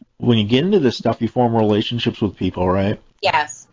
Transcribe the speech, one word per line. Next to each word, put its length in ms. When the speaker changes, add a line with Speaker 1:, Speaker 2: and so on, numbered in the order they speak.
Speaker 1:
when 220
you 60
get 200
into 160
this 180
stuff, 240
you 60
form 260
relationships 680
with 160
people, 320
right? 320
Speaker 2:
Yes. 500